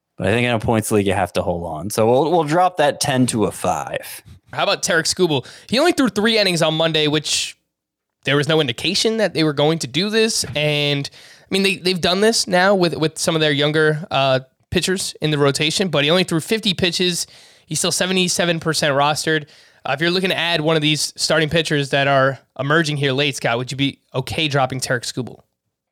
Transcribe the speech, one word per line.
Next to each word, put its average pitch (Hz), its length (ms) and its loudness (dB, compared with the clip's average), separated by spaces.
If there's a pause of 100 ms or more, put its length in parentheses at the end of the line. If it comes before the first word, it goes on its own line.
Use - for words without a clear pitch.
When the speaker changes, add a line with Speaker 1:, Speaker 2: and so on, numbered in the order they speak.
(180)
Speaker 1:
But - 100 -2
I 98 40 2
think 120 140 2
in 123 80 0
a 110 60 0
points 110 320 0
league, 101 160 4
you 95 60 2
have 95 200 -2
to 95 80 -2
hold 85 240 -4
on. 82 240 -8
So 113 220 2
we'll, 143 180 2
we'll 170 140 2
drop 180 320 2
that 147 240 2
ten 127 280 0
to 110 180 0
a 92 60 0
five. - 680 -6 (300)
Speaker 2:
How 151 120 -4
about 185 200 -2
Tarik 170 220 0
Skubal? 156 420 0 (220)
He 240 100 2
only 339 140 4
threw 269 160 2
three 220 280 0
innings 180 240 2
on 160 140 2
Monday, 156 320 2
which - 500 -2 (680)
there 143 100 2
was 147 140 0
no 160 100 4
indication 160 580 -2
that 202 160 0
they 160 120 0
were 151 80 0
going 151 260 2
to 143 80 -8
do 165 220 -2
this. 220 340 0 (140)
And, 147 520 0 (320)
I - 100 -20
mean, 196 120 0
they, 196 140 -2
they've 175 240 -4
done 180 180 0
this 226 280 2
now 185 280 4
with, 175 220 2
with 156 200 -2
some - 160 0
of 160 60 0
their 151 140 2
younger, 151 580 2
uh, 135 300 2 (300)
pitchers 185 500 -2
in 156 100 0
the 151 60 0
rotation, 151 500 2
but 147 160 0
he 143 80 2
only 180 140 2
threw 160 160 -2
fifty 214 320 -2
pitches. 175 520 -2 (400)
He's 156 140 -6
still 175 120 -2
seventy-seven 180 680 0
percent 156 360 0
rostered. 147 520 0 (380)
Uh, 131 80 -2
if 139 80 -4
you're 170 100 2
looking 185 200 0
to 139 60 -4
add 165 220 0
one 156 160 2
of 156 60 0
these 151 340 0
starting 160 340 0
pitchers 151 420 0
that 139 160 2
are 135 300 2 (220)
emerging 147 380 2
here 139 160 0
late, 139 240 -2
Scott, 120 200 0
would 123 140 -6
you 135 60 -10
be 139 220 -2 (140)
okay 147 360 -2
dropping 131 320 0
Tarik 123 220 -2
Skubal? - 400 -10 (480)